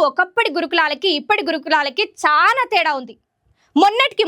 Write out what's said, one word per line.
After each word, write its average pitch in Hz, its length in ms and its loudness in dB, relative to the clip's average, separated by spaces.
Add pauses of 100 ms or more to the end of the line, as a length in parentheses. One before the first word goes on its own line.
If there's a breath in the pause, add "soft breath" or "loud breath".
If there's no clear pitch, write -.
ఒకప్పటి 359 480 0
గురుకులాలకి 320 520 -2 (120)
ఇప్పటి 403 280 -2
గురుకులాలకి 302 560 -2 (200)
చాలా 359 400 2 (100)
తేడా 320 260 0
ఉంది. 233 160 -16 (640)
మొన్నటికి 440 460 2